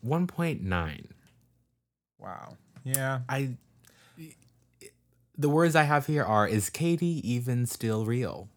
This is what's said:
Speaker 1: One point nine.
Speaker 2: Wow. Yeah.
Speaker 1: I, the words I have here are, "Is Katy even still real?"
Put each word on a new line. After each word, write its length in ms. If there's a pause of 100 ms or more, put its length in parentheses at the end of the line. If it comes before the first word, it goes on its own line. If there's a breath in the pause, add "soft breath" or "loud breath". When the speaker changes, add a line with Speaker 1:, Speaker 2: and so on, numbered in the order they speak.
Speaker 1:
One 260
point 360
nine. 460 (1080)
Speaker 2:
Wow. 380 (280)
Yeah. 440
Speaker 1:
I, 220 (1900 soft breath)
the 140
words 260
I 60
have 240
here 180
are, 240
"Is 220
Katy 500 (100)
even 360
still 400
real?" 500